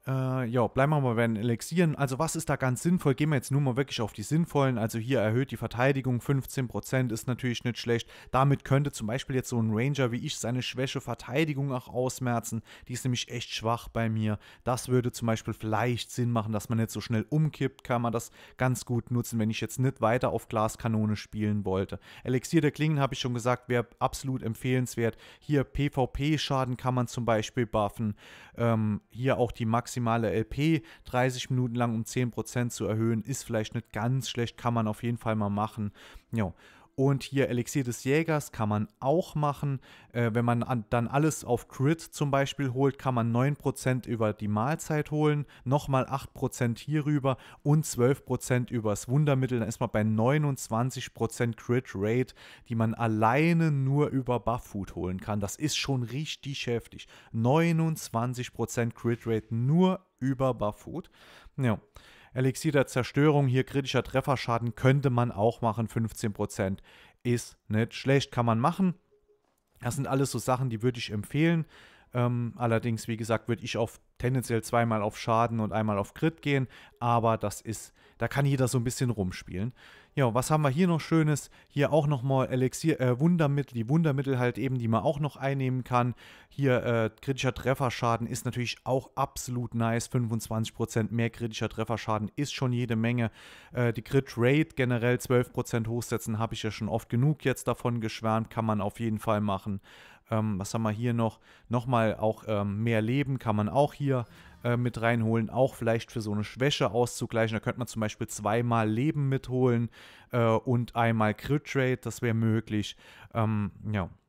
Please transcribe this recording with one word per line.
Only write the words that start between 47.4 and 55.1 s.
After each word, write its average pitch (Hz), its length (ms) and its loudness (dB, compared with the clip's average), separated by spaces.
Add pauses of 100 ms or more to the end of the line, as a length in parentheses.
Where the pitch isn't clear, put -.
und 147 220 4
zwölf 127 400 2
Prozent 123 460 0
übers 107 400 -2
Wundermittel. 131 480 2
Dann 110 100 0
ist - 120 -6
man 120 120 -2
bei 107 120 2
neunundzwanzig 123 1080 0
Prozent 117 460 -2
Crit 123 360 0
Rate, 113 400 0 (360)
die 120 40 -4
man 113 200 0
alleine 135 760 2
nur 139 380 2
über 127 320 0
Buff 117 240 -4
Food - 300 -8
holen 92 260 -4